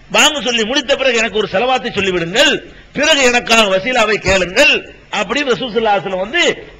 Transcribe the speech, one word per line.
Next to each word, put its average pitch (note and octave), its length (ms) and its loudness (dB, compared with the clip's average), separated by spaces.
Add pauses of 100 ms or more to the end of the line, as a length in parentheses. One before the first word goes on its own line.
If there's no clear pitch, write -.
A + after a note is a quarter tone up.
(120)
பாங்கு C4+ 300 2
சொல்லி A#3 220 -2
முடித்த C4+ 320 0
பிறகு C4 200 0
எனக்கு A3 220 -2
ஒரு G3+ 140 -2
செலவாத்தை B3 380 0
சொல்லிவிடுங்கள், F#3+ 600 0 (400)
பிறகு D4 300 2
எனக்காக A3+ 540 2
வசீலாவை A3 380 0
கேளுங்கள் F#3+ 580 2 (380)
அப்படின்னு A#3+ 420 -2
ரசூல் G#3+ 200 -4
ஸல்லல்லாஹு G#3+ 240 2
அலைஹி F3+ 80 -2
வஸல்லம் F#3+ 240 -4
வந்து E4+ 140 0 (380)